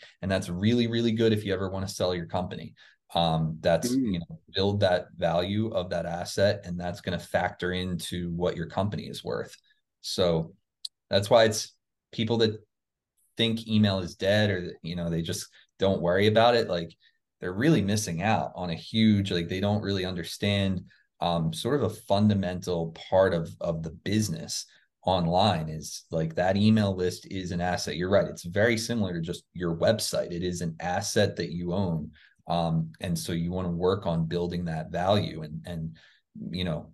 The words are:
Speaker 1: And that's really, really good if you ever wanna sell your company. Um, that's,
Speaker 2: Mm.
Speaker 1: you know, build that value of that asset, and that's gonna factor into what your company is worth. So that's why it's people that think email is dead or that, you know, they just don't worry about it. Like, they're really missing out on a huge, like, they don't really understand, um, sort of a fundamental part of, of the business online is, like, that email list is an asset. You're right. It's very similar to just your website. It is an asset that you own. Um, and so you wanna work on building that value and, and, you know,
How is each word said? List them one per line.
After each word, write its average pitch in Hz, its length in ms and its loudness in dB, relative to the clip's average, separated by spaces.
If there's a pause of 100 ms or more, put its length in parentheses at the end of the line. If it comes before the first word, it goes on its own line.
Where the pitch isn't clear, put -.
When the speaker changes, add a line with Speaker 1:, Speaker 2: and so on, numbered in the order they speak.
(200)
Speaker 1:
And 95 100 -4
that's 95 200 0
really, 113 380 2
really 117 240 2
good 113 200 4
if 101 100 2
you 98 120 -2
ever 95 160 -2
wanna 95 180 -6
sell 90 260 -2
your 85 120 -6
company. - 480 -6 (400)
Um, 80 460 2
that's, 85 340 2
Speaker 2:
Mm. 127 180 0
Speaker 1:
you 87 80 0
know, - 200 -14 (140)
build 101 260 2
that 90 360 2
value 92 520 0
of 90 220 -4
that 85 160 -4
asset, 87 580 0
and 87 160 -8
that's 87 220 -8
gonna 87 160 -4
factor 90 540 -2
into 90 580 -4
what 85 260 -2
your 82 100 -6
company - 400 -4
is - 160 -12
worth. - 320 -6 (460)
So 82 540 0 (560)
that's 107 180 2
why 113 160 8
it's - 300 0 (360)
people 113 280 0
that 110 240 2 (760)
think 113 320 0
email 104 320 4
is 87 160 -8
dead 104 340 4
or 90 120 -2
that, 80 200 -10
you 85 140 -8
know, 85 140 -4
they 82 120 0
just 95 260 -6 (300)
don't 95 220 2
worry 87 260 4
about 113 280 6
it. 113 140 2
Like, 85 280 -4 (440)
they're 90 120 -6
really 120 300 4
missing 98 400 -2
out 95 320 0
on 87 160 -6
a 80 40 -2
huge, 104 560 4
like, 85 180 -2
they 92 120 -2
don't 101 220 2
really 98 240 -2
understand, 95 760 -2 (380)
um, 85 320 0
sort 131 300 0
of 92 80 2
a - 40 -10
fundamental 90 960 0 (180)
part 95 240 6
of, 82 160 -2 (100)
of 80 220 -4
the 80 80 -8
business 92 760 -4 (380)
online 90 640 2
is, 78 420 -12
like, 80 260 -2
that 92 200 2
email 104 400 4
list 90 340 -4
is 90 220 -6
an 87 80 -4
asset. 87 360 -4
You're 92 140 -2
right. 87 180 6
It's - 160 -12
very 107 340 2
similar 113 360 -2
to 85 60 -2
just 85 320 -6
your 85 240 -2
website. 90 560 0
It 87 100 -4
is 87 200 -4
an 82 180 -6
asset 98 560 0
that 85 160 -6
you 87 200 -6
own. 85 400 -2 (360)
Um, 82 520 0
and 87 180 -2
so - 140 -6
you 85 200 -2
wanna 92 180 -2
work 90 340 0
on 82 220 0
building 87 400 -2
that 80 240 -6
value 82 520 0
and, 78 220 -10
and, 80 320 -8 (540)
you 90 140 -4
know, 78 300 -4